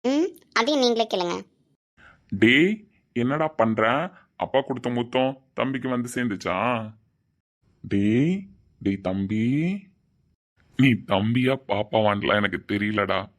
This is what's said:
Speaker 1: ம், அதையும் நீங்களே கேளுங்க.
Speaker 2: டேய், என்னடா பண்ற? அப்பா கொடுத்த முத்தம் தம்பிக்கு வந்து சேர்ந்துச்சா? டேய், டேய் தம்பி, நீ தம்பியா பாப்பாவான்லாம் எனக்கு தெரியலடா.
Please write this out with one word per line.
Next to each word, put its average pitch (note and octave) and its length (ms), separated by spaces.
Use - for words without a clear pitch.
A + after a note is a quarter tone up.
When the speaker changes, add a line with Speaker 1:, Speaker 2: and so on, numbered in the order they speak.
Speaker 1:
ம், D4 240
அதையும் C#4 240
நீங்களே A3+ 280
கேளுங்க. F3+ 240
Speaker 2:
டேய், B2+ 400
என்னடா C#3 320
பண்ற? A2 240
அப்பா B2+ 180
கொடுத்த B2+ 340
முத்தம் C3 400
தம்பிக்கு C3 320
வந்து A#2+ 220
சேர்ந்துச்சா? G2 420
டேய், A2 500
டேய் G2 140
தம்பி, G2 340
நீ C3+ 100
தம்பியா A#2+ 460
பாப்பாவான்லாம் G#2 720
எனக்கு F#2 200
தெரியலடா. G2+ 480